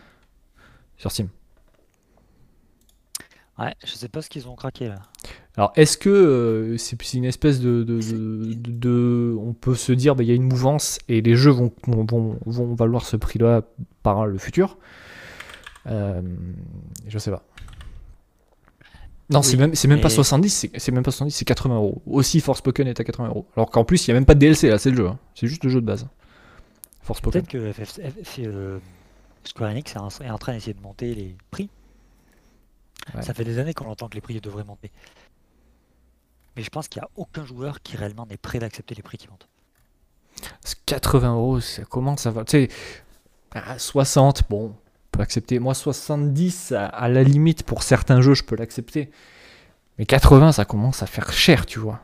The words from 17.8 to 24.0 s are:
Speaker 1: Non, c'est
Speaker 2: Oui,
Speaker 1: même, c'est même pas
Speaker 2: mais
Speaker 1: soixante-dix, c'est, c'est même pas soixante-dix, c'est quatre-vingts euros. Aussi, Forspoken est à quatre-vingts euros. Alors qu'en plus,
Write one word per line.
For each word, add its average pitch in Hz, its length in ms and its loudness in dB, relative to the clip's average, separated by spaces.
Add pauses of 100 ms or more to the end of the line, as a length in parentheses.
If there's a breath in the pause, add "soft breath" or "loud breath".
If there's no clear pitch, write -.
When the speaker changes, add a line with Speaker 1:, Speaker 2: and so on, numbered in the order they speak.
Speaker 1:
Non, 147 100 4
c'est 127 120 2
Speaker 2:
Oui, 127 80 4
Speaker 1:
même, 156 140 2
c'est - 120 2
même 147 140 6
pas - 80 4
Speaker 2:
mais 110 40 4
Speaker 1:
soixante-dix, 143 360 4
c'est, - 300 -6
c'est - 120 -4
même 123 120 0
pas 127 80 -2
soixante-dix, 143 200 -6
c'est - 140 -8
quatre-vingts 123 320 0
euros. 104 280 -2
Aussi, 139 360 2
Forspoken 135 460 -2
est 120 120 -6
à 117 40 -4
quatre-vingts 117 260 -6
euros. 110 260 -8
Alors 110 160 0
qu'en 117 140 4
plus, 175 200 2